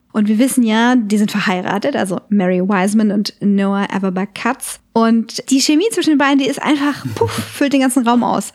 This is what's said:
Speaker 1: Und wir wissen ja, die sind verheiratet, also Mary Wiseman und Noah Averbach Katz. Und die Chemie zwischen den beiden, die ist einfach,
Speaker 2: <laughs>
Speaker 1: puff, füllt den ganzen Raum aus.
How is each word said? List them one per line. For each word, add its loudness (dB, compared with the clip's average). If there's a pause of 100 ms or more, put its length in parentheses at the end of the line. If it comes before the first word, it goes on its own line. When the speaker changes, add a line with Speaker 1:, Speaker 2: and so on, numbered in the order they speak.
(120)
Speaker 1:
Und 0
wir 2
wissen 2
ja, 2
die 0
sind 2
verheiratet, -2
also -2
Mary 2
Wiseman 2
und -2
Noah 0
Averbach -2
Katz. -6 (140)
Und 0
die 2
Chemie 2
zwischen 0
den 4
beiden, 2
die 0
ist -4
einfach, -2
Speaker 2:
<laughs> -8
Speaker 1:
puff, -2
füllt -4
den 2
ganzen 0
Raum 2
aus. -2